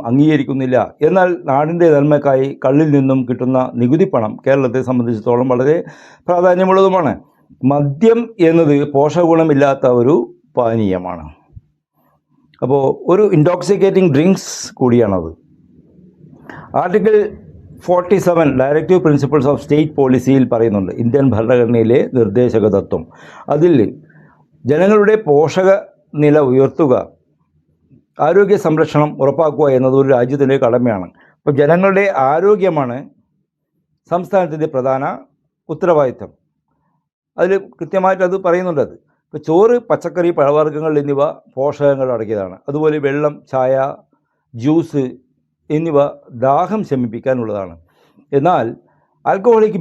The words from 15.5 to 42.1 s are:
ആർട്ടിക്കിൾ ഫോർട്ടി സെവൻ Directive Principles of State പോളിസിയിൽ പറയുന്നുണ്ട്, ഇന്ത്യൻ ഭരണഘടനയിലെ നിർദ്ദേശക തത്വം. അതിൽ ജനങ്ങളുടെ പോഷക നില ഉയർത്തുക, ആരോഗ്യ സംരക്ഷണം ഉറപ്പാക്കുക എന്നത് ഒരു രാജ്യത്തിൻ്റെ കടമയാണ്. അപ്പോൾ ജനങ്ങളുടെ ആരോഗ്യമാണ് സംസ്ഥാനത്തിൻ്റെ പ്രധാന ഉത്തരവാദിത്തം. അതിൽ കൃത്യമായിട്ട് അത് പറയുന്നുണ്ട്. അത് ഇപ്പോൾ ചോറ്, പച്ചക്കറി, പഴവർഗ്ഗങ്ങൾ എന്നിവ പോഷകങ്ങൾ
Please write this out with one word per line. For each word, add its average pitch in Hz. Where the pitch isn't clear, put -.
ആർട്ടിക്കിൾ 196
ഫോർട്ടി 180
സെവൻ 165
Directive 156
Principles 143
of 135
State 151
പോളിസിയിൽ 131
പറയുന്നുണ്ട്, 104
ഇന്ത്യൻ 135
ഭരണഘടനയിലെ 117
നിർദ്ദേശക 110
തത്വം. 90
അതിൽ 165
ജനങ്ങളുടെ 202
പോഷക 160
നില 147
ഉയർത്തുക, 131
ആരോഗ്യ 190
സംരക്ഷണം 151
ഉറപ്പാക്കുക 147
എന്നത് 131
ഒരു 135
രാജ്യത്തിൻ്റെ 135
കടമയാണ്. 113
അപ്പോൾ 151
ജനങ്ങളുടെ 185
ആരോഗ്യമാണ് 170
സംസ്ഥാനത്തിൻ്റെ 170
പ്രധാന 131
ഉത്തരവാദിത്തം. 143
അതിൽ 185
കൃത്യമായിട്ട് 185
അത് 180
പറയുന്നുണ്ട്. 175
അത് 87
ഇപ്പോൾ 151
ചോറ്, 220
പച്ചക്കറി, 170
പഴവർഗ്ഗങ്ങൾ 151
എന്നിവ 143
പോഷകങ്ങൾ 139